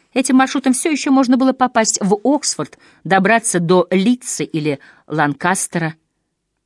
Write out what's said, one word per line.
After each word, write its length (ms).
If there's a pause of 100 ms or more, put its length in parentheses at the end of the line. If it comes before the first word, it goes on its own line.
(140)
Этим 220
маршрутом 380
всё 180
ещё 200
можно 260
было 160
попасть 480
в 240
Оксфорд, 520 (280)
добраться 560
до 280
Лидса 540
или 360 (280)
Ланкастера. 880 (720)